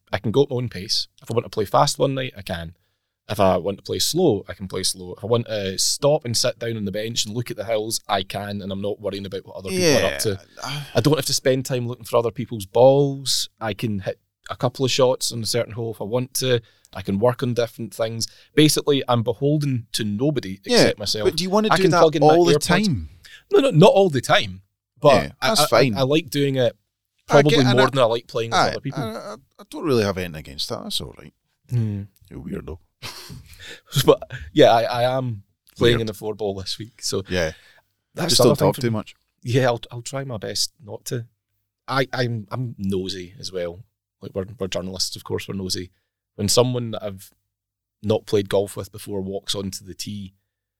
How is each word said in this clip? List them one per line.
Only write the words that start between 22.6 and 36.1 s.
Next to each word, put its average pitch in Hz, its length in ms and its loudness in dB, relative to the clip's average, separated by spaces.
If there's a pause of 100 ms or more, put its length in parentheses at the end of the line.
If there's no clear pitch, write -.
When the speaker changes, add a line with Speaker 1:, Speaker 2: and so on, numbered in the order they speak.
Speaker 2:
time? 175 440 0 (420)
Speaker 1:
No, 403 80 6
no, 269 100 4
not 175 220 8
all 196 180 4
the 135 100 -2
time. 101 420 0 (380)
But 143 220 8
Speaker 2:
Yeah, - 80 -8 (100)
Speaker 1:
I, 131 80 0
Speaker 2:
that's 208 120 2
Speaker 1:
I, - 80 4
Speaker 2:
fine. 120 260 4
Speaker 1:
I, 135 60 -2
I - 20 2
like 143 260 0
doing 143 280 -2
it 123 200 0 (540)
Speaker 2:
I 143 100 8
get 147 140 4
Speaker 1:
probably 143 120 4
Speaker 2:
and 127 120 4
Speaker 1:
more 131 80 6
Speaker 2:
I, 123 40 0
Speaker 1:
than 135 100 -2
I 123 40 6
like 117 220 0
playing 117 240 -6
with 185 80 2
Speaker 2:
aye, 135 120 4
Speaker 1:
other 87 100 -8
people. 135 220 -8
Speaker 2:
I, - 80 -6
I, 208 240 -12 (260)
I 202 100 -20
don't 294 140 -10
really 127 200 2
have 98 140 -2
anything 87 160 -8
against 73 340 -10
that. - 140 -10
That's - 180 -6
all - 180 -14
right. - 140 -20 (380)
Speaker 1:
Hmm. 107 320 -2 (260)
Speaker 2:
You're - 120 -16
a - 20 -18
weirdo. - 360 -10 (220)
Speaker 1:
<laughs> - 80 -14 (960)
But - 180 4 (300)
yeah, 123 200 8
I, 117 100 4
I 123 340 0
am 123 260 -6 (340)
playing 120 220 4
Speaker 2:
Weird. - 40 -2
Speaker 1:
in 110 80 -6
a 101 40 -14